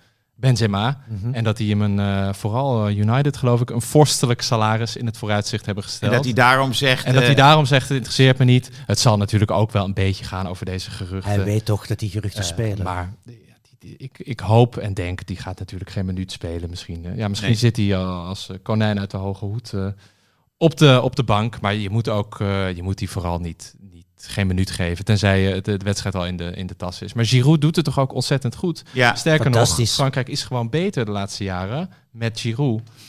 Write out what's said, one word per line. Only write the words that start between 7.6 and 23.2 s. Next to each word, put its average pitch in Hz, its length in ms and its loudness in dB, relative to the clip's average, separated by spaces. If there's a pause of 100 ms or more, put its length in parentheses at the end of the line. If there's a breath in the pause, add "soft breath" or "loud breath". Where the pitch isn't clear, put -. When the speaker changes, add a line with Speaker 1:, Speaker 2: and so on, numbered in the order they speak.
Speaker 1:
zegt, 131 220 2
"Het 139 80 0
interesseert 131 420 4
me 131 60 4
niet." 127 260 4 (160 loud breath)
Het 104 120 0
zal 110 180 4
natuurlijk 101 340 2
ook 101 200 0
wel 101 140 0
een 98 100 -4
beetje 95 300 -2
gaan 92 220 -8
over 90 200 -10
deze 92 240 -8
geruchten. 95 420 -8
Speaker 2:
Hij 101 120 0
weet 104 200 0
toch 104 220 -2
dat 107 120 -4
die 104 120 -6
geruchten 101 320 -6
Speaker 1:
Eh, 90 60 -4
Speaker 2:
spelen. 95 360 -4
Speaker 1:
maar, 90 280 -6 (120)
ja, 120 80 -20 (300)
die, - 160 -20
die, 76 180 -20
ik, - 220 -18
ik - 220 -10
hoop 113 360 4
en 101 180 -6
denk, 92 320 -8
die 92 100 -8
gaat 92 220 -10
natuurlijk 92 320 -12
geen 98 160 -4
minuut 92 260 -6
spelen 85 380 -8
misschien. 85 340 -12
Eh, 90 120 -10
ja, 110 120 -2
misschien 101 220 -2
Speaker 3:
Nee. 110 80 2
Speaker 1:
zit 117 180 4
hij 101 200 2
al 92 300 -4
als, 92 220 -10
eh, 95 140 -12
konijn 107 380 0
uit 98 100 -6
de - 60 -8
hoge 98 280 -6
hoed, 104 280 -10
eh, 98 140 -4 (680 soft breath)
op 165 200 2
de, 131 260 8
op 127 140 -2
de 123 80 0
bank. 107 360 0
Maar 101 140 0
je 104 160 -4
moet 110 180 -2
ook, 104 320 -4
eh, 98 360 -2
je 87 60 -10
moet 95 160 -4
die 95 120 -6
vooral 87 280 -4